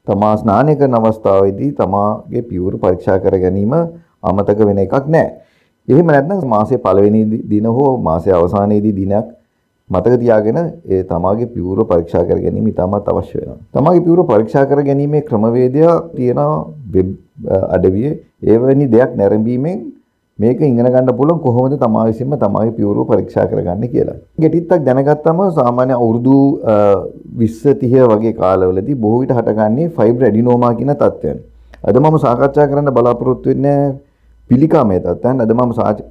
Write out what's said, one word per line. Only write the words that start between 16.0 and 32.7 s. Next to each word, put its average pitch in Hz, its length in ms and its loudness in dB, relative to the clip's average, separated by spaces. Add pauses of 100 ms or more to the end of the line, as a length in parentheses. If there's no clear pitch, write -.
තියෙනවා 147 560 -2 (200)
වෙබ්, 92 280 0 (300)
අ, 95 120 -2 (140)
අඩවියේ. 95 480 0 (260)
එවැනි 131 420 2
දෙයක් 123 300 2
නැරඹීමෙන් 120 640 0 (600)
මේක 110 220 0
ඉගෙන 135 160 2
ගන්න 127 340 2
පුළුවන් 147 300 0
කොහොමද 127 360 0
තමා 113 280 0
විසින්ම 123 320 -2
තමාගේ 107 400 -2
පියුර 104 280 -2
පරීක්ෂා 104 420 -2
කරගන්නේ 101 420 -4
කියලා. - 300 -4 (160)
ගැටිත්තක් 165 500 0
දැනගත්තම 147 560 0 (100)
සාමාන්‍ය 127 440 0
අවුරුදු, 120 420 2 (240)
අ, 110 160 2 (540)
විස්ස, 113 320 -4 (120)
තිහ 127 200 -2 (100)
වගේ 110 300 2
කාලවලදී 95 600 0
බොහෝ 113 260 0
විට 131 120 -2
හටගන්නේ 113 560 0
ෆයිබ්‍රොඇඩිනෝමා 120 840 2
කියන 131 200 -2
තත්ත්වයන්. 78 460 -2 (380)
අද - 180 0
මම 156 220 4
සාකච්ඡා 139 500 2
කරන්න 143 240 0